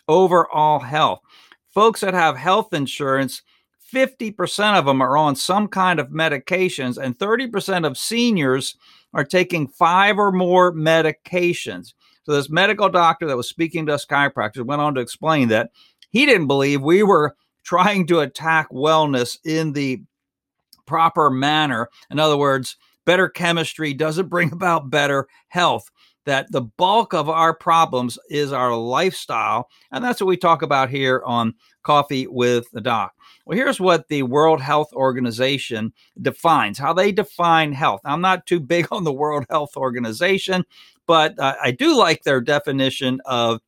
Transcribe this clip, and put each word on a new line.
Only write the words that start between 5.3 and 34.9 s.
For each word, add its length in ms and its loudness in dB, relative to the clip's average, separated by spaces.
some 320 -2
kind 320 0
of 100 -8
medications, 880 -4
and 220 -8
thirty 260 -2
percent 400 -4
of 120 -4
seniors 760 0
are 100 -2
taking 440 -2
five 500 2
or 140 2
more 420 4
medications. 1200 -2
So 80 -8
this 180 0
medical 400 2
doctor 380 2
that 100 -2
was 100 -6
speaking 380 -4
to 80 0
us 100 -4
chiropractors 600 -2
went 160 -4
on 140 -2
to 60 -2
explain 480 0
that 200 2
he 160 2
didn't 220 4
believe 340 2
we 220 4
were 320 2
trying 440 0
to 140 2
attack 500 -2
wellness 720 0
in 280 -4
the 280 -4
proper 420 2
manner. 580 0
In 100 -4
other 160 2
words, 420 0
better 240 4
chemistry 640 -4
doesn't 360 -4
bring 220 -2
about 380 -2
better 380 0
health, 420 -2
that 260 -2
the 120 -2
bulk 500 0
of 160 -2
our 240 2
problems 640 0
is 240 -4
our 240 0
lifestyle. 920 -4
And 120 -8
that's 160 -4
what 80 -2
we 80 2
talk 280 2
about 260 0
here 380 0
on 260 -2
Coffee 420 0
with 460 0
the 100 -10
Doc. 320 -4
Well, 100 -6
here's 240 -2
what 280 2
the 160 -2
World 360 2
Health 340 -2